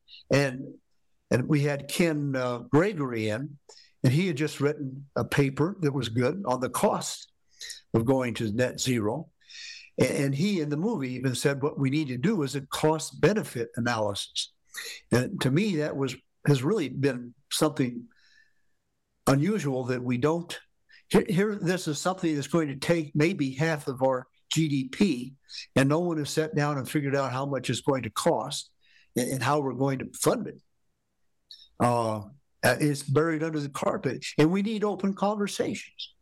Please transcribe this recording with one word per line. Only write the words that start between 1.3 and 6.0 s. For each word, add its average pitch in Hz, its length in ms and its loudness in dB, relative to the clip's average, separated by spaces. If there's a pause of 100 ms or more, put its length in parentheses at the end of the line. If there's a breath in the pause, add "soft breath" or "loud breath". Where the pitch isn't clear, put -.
and 120 160 2
we 147 140 4
had 143 260 0
Ken, 151 480 0
uh, 123 240 0
Gregory 139 720 2
in, 139 280 -4 (460 loud breath)
and 127 100 6
he 180 140 4
had 156 100 -2
just 147 220 -2
written 139 560 -2
a 117 100 0
paper 143 560 2
that 143 100 2
was 127 180 -2